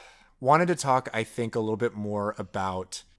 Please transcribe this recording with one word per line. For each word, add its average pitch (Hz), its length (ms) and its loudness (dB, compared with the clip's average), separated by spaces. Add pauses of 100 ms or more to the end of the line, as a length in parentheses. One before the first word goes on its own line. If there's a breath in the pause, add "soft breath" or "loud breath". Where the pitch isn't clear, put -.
(400 loud breath)
wanted 156 280 6
to 175 60 2
talk, 131 380 2
I 113 120 -2
think, 117 300 -4
a 117 60 0
little 110 160 0
bit 113 180 0
more 104 440 -4
about 95 640 -6 (140)